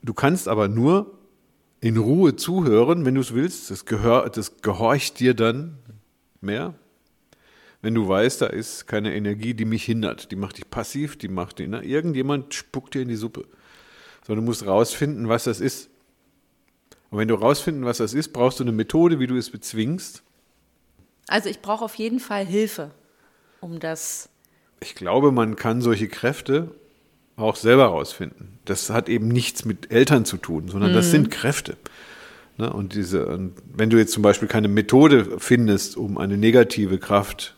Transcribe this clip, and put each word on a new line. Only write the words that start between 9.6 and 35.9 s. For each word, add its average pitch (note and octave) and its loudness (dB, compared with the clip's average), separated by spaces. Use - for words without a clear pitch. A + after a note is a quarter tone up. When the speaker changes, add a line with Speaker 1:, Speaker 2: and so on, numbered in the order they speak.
Speaker 1:
mich A2 -4
hindert. A2 -4
Die - -10
macht F#2+ -8
dich - -20
passiv, C#3 -8
die G#2 -12
macht F2+ -8
dich, D#2 -8
ne? G#2+ -10
Irgendjemand C#3 -4
spuckt - -12
dir C3 -4
in B2 -8
die A#2 -6
Suppe. A2 -10
So, G#2+ -6
du G#2+ -4
musst A2+ -4
rausfinden, A2+ 0
was A2+ 0
das - -4
ist. - -6
Und G#2 -4
wenn A2 0
du A2+ 2
rausfinden, C#3+ 0
was A#2+ -4
das A2 -2
ist, D3+ -6
brauchst B2 0
du C3+ -2
eine A#2+ 0
Methode, D#3 2
wie B2+ -2
du B2+ -2
es A#2+ -6
bezwingst. A2+ -6
Speaker 2:
Also - -2
ich G3+ -12
brauche A3 -6
auf G#3+ -12
jeden A3+ -4
Fall G3+ -6
Hilfe, F#3+ -4
um E3+ -14
das - -10
Speaker 1:
Ich - -16
glaube, B2 4
man A2+ 2
kann A#2 -2
solche A2 2
Kräfte C#3+ -2
auch A2 0
selber B2+ 6
rausfinden. F#2 -4
Das - -6
hat A2 -2
eben A2 0
nichts A#2+ -2
mit G#2+ -8
Eltern B2 6
zu - -6
tun, E2 -6
sondern G2 0
das F3+ 4
Speaker 2:
Mhm. E3+ 2
Speaker 1:
sind D#3 4
Kräfte. - -4
Ne? A2+ -4
Und G2 -8
diese, F#2 -2
und F#2 -8
wenn A2 0
du A#2 8
jetzt A2 4
zum G#2+ -2
Beispiel G#2 6
keine G#2+ 0
Methode A2 6
findest, A2+ 2